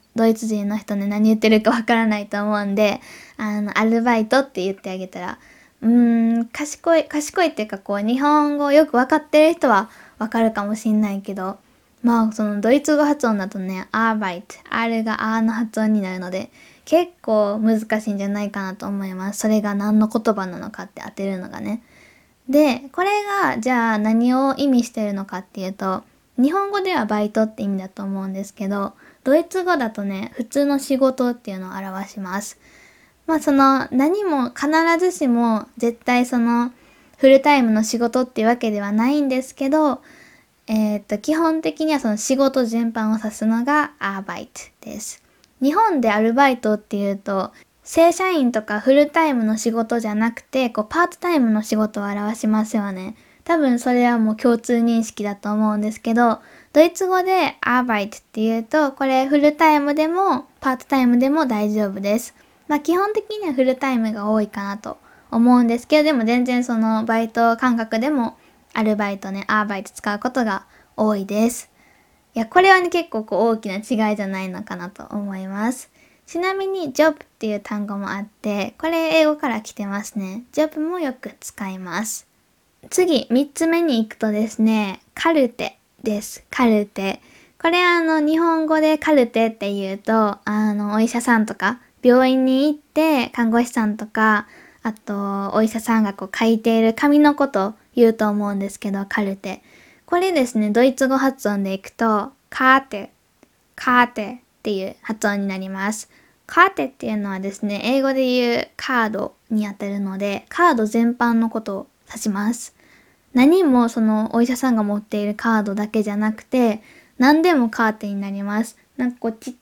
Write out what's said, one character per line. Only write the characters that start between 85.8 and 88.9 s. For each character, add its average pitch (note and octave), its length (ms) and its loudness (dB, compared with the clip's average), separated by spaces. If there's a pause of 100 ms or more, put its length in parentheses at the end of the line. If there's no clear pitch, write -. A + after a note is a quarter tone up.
で G#3 180 -4
す。 - 280 -16
カ B3 160 0
ル G#3+ 200 4
テ。 - 340 -8 (400)
こ E4 100 0
れ F4 120 2
あ F4 180 4
の、 D#4+ 200 0
日 D#4 180 2
本 E4 280 0
語 D#4 140 2
で D#4 180 2